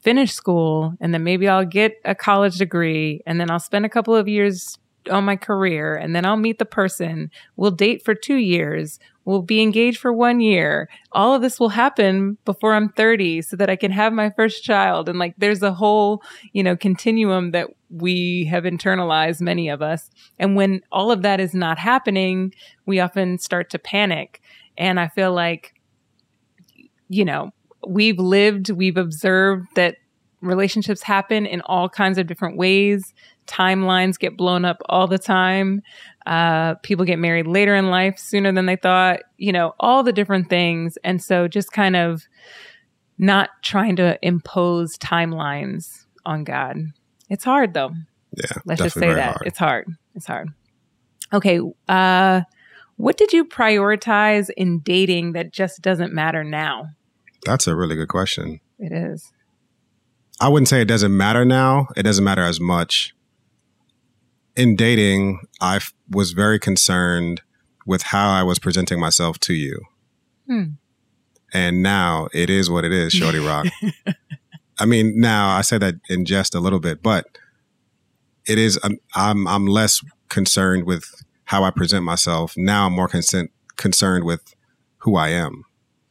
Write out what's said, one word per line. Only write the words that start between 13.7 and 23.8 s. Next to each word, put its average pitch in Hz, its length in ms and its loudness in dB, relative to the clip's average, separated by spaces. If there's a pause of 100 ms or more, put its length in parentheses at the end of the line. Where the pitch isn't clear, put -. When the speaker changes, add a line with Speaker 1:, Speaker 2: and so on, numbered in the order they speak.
Speaker 1:
can 190 140 -2
have 208 240 0
my 214 160 0
first 220 340 0
child. 190 440 2
And, 175 100 -4
like, 175 180 -4
there's 202 260 0
a 202 100 2
whole, 208 500 0 (320)
you 196 80 0
know, 180 140 2
continuum 190 760 0
that 170 180 -2 (220)
we 175 560 -2
have 170 180 -2
internalized, 170 800 0
many 175 260 -2
of 147 140 -6
us. 156 260 -6 (300)
And 196 180 0
when 196 240 2 (100)
all 196 200 0
of 214 120 2
that 196 180 0
is 180 140 -4
not 165 240 -2
happening, 190 760 0 (320)
we 190 140 0
often 180 380 -2
start 175 320 -6
to - 80 -8
panic. 190 600 -4 (380)